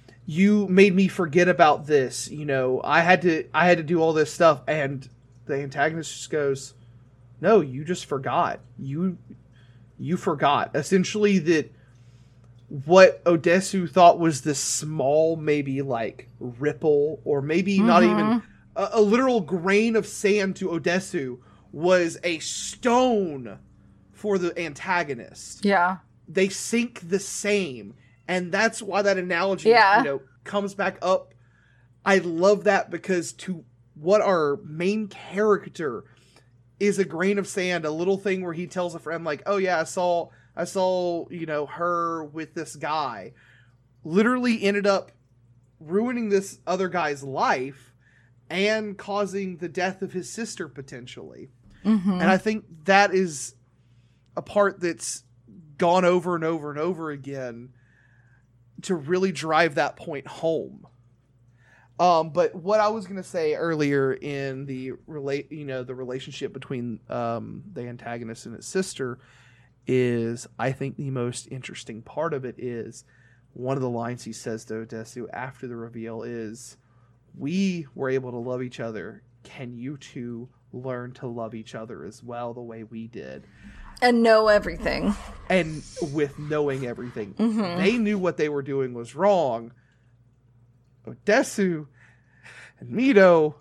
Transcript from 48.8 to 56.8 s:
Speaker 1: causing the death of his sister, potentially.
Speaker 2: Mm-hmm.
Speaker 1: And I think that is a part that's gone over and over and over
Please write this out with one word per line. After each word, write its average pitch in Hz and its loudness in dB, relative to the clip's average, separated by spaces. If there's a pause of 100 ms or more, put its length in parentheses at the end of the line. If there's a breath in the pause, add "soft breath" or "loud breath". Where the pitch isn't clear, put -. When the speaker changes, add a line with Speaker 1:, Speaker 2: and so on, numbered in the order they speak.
Speaker 1:
causing 196 -4
the 175 -8
death 185 -4
of 185 -8
his 180 -8
sister, 226 -10
potentially. 123 -16 (340 soft breath)
Speaker 2:
Mm-hmm. 196 2
Speaker 1:
And 180 2
I 185 6
think 214 -4 (200)
that 196 6
is 180 -2 (840)
a 127 -6
part 196 0
that's - -6 (540)
gone 180 4
over 180 4
and 165 -2
over 156 -4
and 143 -10
over 160 -4